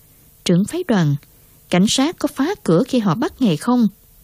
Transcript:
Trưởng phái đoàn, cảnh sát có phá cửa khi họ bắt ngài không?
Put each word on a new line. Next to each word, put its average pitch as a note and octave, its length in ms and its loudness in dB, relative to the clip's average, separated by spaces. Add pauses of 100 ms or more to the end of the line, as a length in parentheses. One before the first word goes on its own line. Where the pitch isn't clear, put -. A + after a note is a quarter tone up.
(460)
Trưởng F3+ 200 2
phái F4+ 180 -6
đoàn, E3 320 0 (540)
cảnh F#3 200 2
sát D4 300 -2
có D#4 160 -2
phá E4+ 280 -2
cửa F3 240 2
khi B3+ 120 0
họ G3+ 160 0
bắt C#4 260 -6
ngài F3+ 160 2
không? A#3+ 300 0 (360)